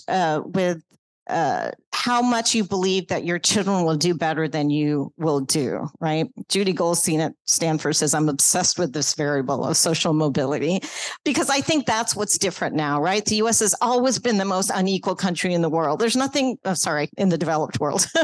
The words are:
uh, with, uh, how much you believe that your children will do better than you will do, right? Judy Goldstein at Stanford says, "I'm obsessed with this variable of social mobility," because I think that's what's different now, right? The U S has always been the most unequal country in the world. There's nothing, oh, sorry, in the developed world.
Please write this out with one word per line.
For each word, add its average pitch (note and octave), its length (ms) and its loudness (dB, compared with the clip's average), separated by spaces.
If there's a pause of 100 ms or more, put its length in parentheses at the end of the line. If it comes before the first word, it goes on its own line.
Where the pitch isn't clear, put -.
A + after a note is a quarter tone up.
uh, D#3+ 380 0
with, F3+ 380 -2 (480)
uh, A2+ 400 0 (220)
how A#3+ 280 0
much A#3+ 320 2
you A3 120 2
believe F#3 420 0
that D#3+ 180 -4
your F3 140 -2
children F#3+ 460 0
will D#3+ 120 2
do F3 160 2
better D#3+ 360 -2
than D3 220 0
you D3 460 0
will D#3 240 0
do, C3+ 480 -2 (120)
right? D#3+ 260 0 (220)
Judy F#3+ 240 0
Goldstein E3+ 480 0
at D#3+ 120 -2 (140)
Stanford D#3 480 0
says, D3+ 180 0
"I'm D3+ 160 2
obsessed F3 480 2
with E3+ 160 -2
this D3 220 -2
variable C#3+ 500 -2
of - 120 0
social E3 360 2
mobility," D3+ 720 0 (420)
because C#4 240 0
I C4 120 0
think D#4 260 0
that's A3+ 300 0
what's G3+ 220 0
different F3 360 -2
now, D3 260 0
right? G3 240 0
The G#3+ 120 0
U A3 120 2
S A3+ 120 4
has G#3+ 200 2
always B3 380 2
been A#3 180 0
the G3 80 2
most F#3+ 300 -2
unequal F#3+ 400 0
country F3+ 400 -2
in E3+ 80 2
the E3 80 2
world. D#3 300 0
There's A3+ 160 2
nothing, C4+ 480 0
oh, F#3+ 100 0
sorry, D#3 420 -2
in G3+ 120 2
the E3 100 2
developed D#3 400 -2
world. - 300 0 (160)